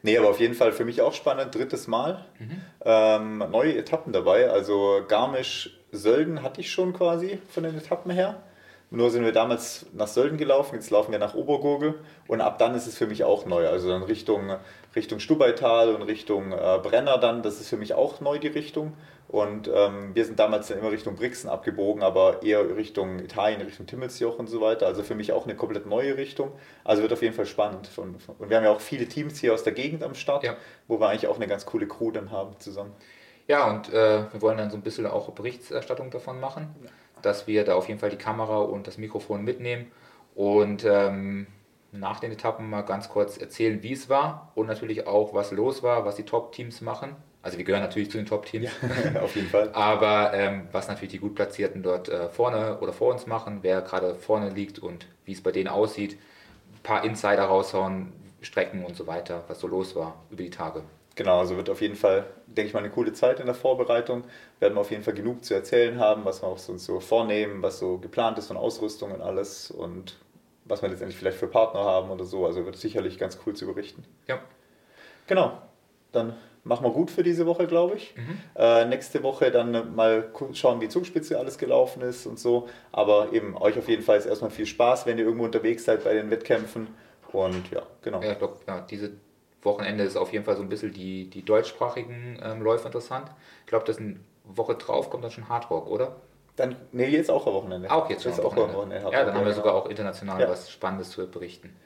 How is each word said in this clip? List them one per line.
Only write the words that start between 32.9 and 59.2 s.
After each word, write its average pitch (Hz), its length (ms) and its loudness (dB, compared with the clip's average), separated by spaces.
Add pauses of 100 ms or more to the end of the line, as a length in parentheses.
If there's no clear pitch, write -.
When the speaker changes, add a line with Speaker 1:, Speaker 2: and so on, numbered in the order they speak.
Speaker 2:
Ja, 143 200 4
und, 107 240 -4
äh, 107 400 4
wir 107 100 -10
wollen 110 160 4
dann 107 120 -2
so 104 60 -8
ein 98 60 -10
bisschen 110 240 -6
auch - 240 -2
Berichterstattung 127 800 -8
davon 127 280 -12
machen, 143 300 -8 (160)
Speaker 1:
Ja. 113 60 -20 (300)
Speaker 2:
dass 104 280 0
wir 107 160 4
da 95 100 4
auf 92 140 2
jeden 107 100 -6
Fall 104 120 0
die 101 80 -8
Kamera 110 400 -2
und 101 280 -2
das - 100 -14
Mikrofon 107 460 -6
mitnehmen 120 480 -6 (460)
und, 101 480 4
ähm, 98 640 2 (420)
nach 101 300 -8
den 117 100 -6
Etappen 110 400 -4
mal 104 120 -4
ganz 101 260 -6
kurz 101 300 0
erzählen, 110 440 -2
wie 123 100 -8
es 131 160 -10
war 147 460 0
und 110 140 0
natürlich 107 400 -4
auch, 104 260 2
was 101 160 0
los 113 320 0
war, 120 220 2
was 101 120 -2
die 107 80 -8
Top-Teams - 580 -6
machen. 139 340 -8 (260)
Also 90 160 -8
wir 90 60 -8
gehören 101 180 2
natürlich 101 280 -4
zu 113 80 -8
den 104 80 -4
Top-Teams. 110 420 -4 (460)
Speaker 1:
Ja, - 60 0
<laughs> - 20 0
auf - 140 -4
jeden 95 120 -2
Fall. 107 240 4
Speaker 2:
Aber, 104 640 4
ähm, 98 380 0
was 98 160 -4
natürlich 98 240 -8
die 95 80 -10
gut 104 160 -4
Platzierten 98 480 -2
dort, 90 240 0
äh, 87 200 -2
vorne 110 520 0
oder 92 120 -4
vor 123 200 2
uns - 160 -6
machen, 107 340 -6
wer 92 200 2
gerade 90 340 -2
vorne 107 340 0
liegt 98 300 -8
und 87 260 -12 (180)
wie 98 80 -12
es 90 100 -12
bei 92 100 2
denen 95 160 -2
aussieht, 104 460 0 (600)
ein - 80 -20
paar 107 220 0
Insider 101 400 2
raushauen, 95 680 0 (300)
Strecken 92 420 -4
und 87 120 -12
so 87 100 -10
weiter, 85 400 -8